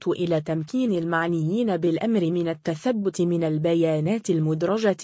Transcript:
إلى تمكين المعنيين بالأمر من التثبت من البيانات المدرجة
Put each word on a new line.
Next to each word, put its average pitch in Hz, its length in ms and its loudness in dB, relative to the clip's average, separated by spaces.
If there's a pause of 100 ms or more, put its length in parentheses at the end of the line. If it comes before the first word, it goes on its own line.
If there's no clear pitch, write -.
إلى 170 340 0
تمكين 165 500 -2
المعنيين 170 840 0
بالأمر 175 540 0
من 170 160 -2
التثبت 180 760 -2
من 170 220 0
البيانات 165 840 0
المدرجة 175 760 0